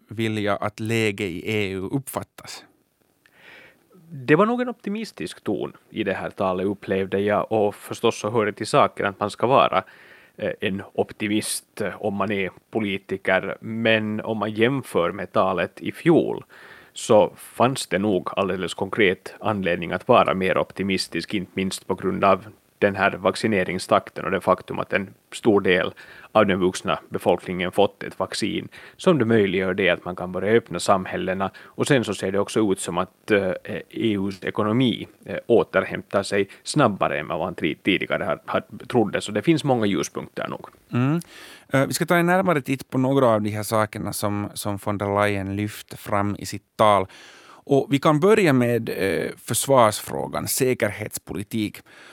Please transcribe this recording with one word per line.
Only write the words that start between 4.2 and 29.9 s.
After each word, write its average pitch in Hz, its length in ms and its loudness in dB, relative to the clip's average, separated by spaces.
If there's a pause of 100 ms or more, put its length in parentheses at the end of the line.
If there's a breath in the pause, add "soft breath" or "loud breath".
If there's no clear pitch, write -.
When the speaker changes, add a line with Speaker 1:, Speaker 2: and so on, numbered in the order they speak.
Speaker 2:
var 202 100 6
nog 240 140 -2
en 247 80 -4
optimistisk - 760 -10
ton - 280 -4 (180)
i 104 140 -4
det 98 80 -2
här 90 180 -6
talet, 92 360 -2
upplevde 98 540 -2
jag, 104 320 0
och 104 220 2
förstås - 440 -2
så 107 120 -4
hör 113 160 0
det 107 60 -4
till 107 140 -8
saken 101 400 2
att 98 140 -4
man 104 100 -2
ska - 160 -4
vara, 98 380 4 (520 loud breath)
eh, 104 140 -4 (100)
en 98 220 -4 (120)
optimist, - 840 -4
eh, 98 220 -6
om 101 120 -2
man 110 180 -2
är 98 180 -2 (200)
politiker, 95 920 -2
men 110 600 0
om 110 180 -4
man 107 120 -4
jämför 107 640 0
med 98 200 -10
talet 92 480 -2
i 101 120 -8
fjol 98 520 2 (480 loud breath)
så 104 440 4
fanns - 500 0
det 87 120 -2
nog 98 380 0
alldeles 92 380 -2
konkret 95 680 0
anledning 90 520 -2
att 90 160 -6
vara 98 260 6
mer 92 240 0
optimistisk, 95 760 -4
inte 90 200 -4
minst 95 320 -6
på 98 80 -2
grund 95 300 -2
av 98 200 4 (340)
den 101 180 2
här 98 140 2
vaccineringstakten 95 1120 0
och 85 60 -2
det 92 100 0
faktum - 380 0
att 90 140 -6
en 98 220 -4 (180)
stor 101 280 4
del 92 340 2 (380 loud breath)
av 107 140 6
den 98 140 2
vuxna 92 380 0 (100)
befolkningen 90 640 -2
fått - 300 2
ett - 160 -12
vaccin 92 500 -4 (280 loud breath)
som 170 220 2
det 120 60 4
möjliggör 95 500 2
det 95 140 2
att 85 160 0